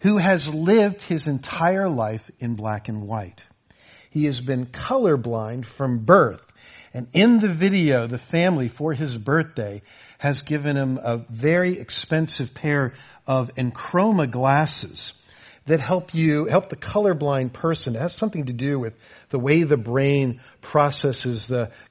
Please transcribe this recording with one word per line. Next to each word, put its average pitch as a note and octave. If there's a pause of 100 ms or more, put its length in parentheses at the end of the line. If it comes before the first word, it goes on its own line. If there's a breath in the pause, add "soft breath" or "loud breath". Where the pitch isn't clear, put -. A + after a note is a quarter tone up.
who G#3
has E3
lived G3+
his D#3
entire F3
life A2
in A#2
black G#2+
and G#2
white. G2+ (640 soft breath)
He D3+
has C#3
been B2+
colorblind B2
from B2
birth. B2 (480 loud breath)
And B2
in A3
the G#3
video, D#3+
the B2
family, E3
for D#3
his C3
birthday, A2+ (360 loud breath)
has C#3+
given D3
him C3
a A#2+ (120)
very E3
expensive D#3
pair C#3+ (340 loud breath)
of B2+
Enchroma E3
glasses C3+ (540 soft breath)
that D#3
help F3+
you, D#3
help F#3+
the D#3
colorblind C#3+
person. D#3
It -
has E3
something F3
to B2
do C3+
with A2+ (380 soft breath)
the C3+
way D3+
the D3
brain C3+ (220 loud breath)
processes C3+
the A#2+ (200 loud breath)